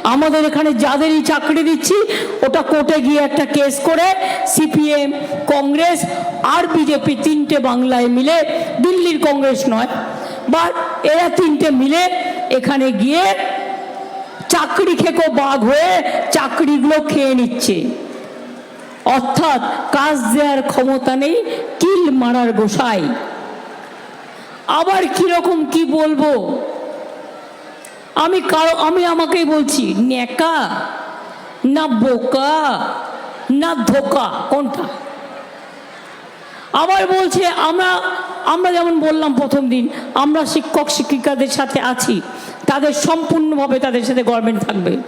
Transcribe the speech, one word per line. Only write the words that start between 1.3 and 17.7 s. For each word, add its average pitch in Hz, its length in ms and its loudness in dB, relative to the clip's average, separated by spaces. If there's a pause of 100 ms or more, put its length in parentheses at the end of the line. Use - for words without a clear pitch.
দিচ্ছি, 320 320 2 (480)
ওটা 277 200 2
কোর্টে 302 380 2
গিয়ে 294 200 2
একটা 285 240 0
কেস 277 400 0
করে 330 300 2 (320)
সিপিএম, 294 680 2 (340)
কংগ্রেস 294 580 2 (380)
আর 339 240 2
বিজেপি 294 560 0
তিনটে 302 360 2
বাংলায় 247 480 2
মিলে, 269 360 2 (400)
দিল্লির 349 440 2
কংগ্রেস 269 420 2
নয়, 226 180 2 (640)
but 339 220 2 (380)
এরা 339 180 4
তিনটে 311 420 2
মিলে 277 320 2 (480)
এখানে 262 420 2
গিয়ে 269 300 2 (1300)
চাকরি 339 480 2
খেকো 330 360 2
বাঘ 277 320 2
হয়ে 311 380 4 (280)
চাকরিগুলো 294 800 2
খেয়ে 269 260 2
নিচ্ছে। 240 500 0 (1200)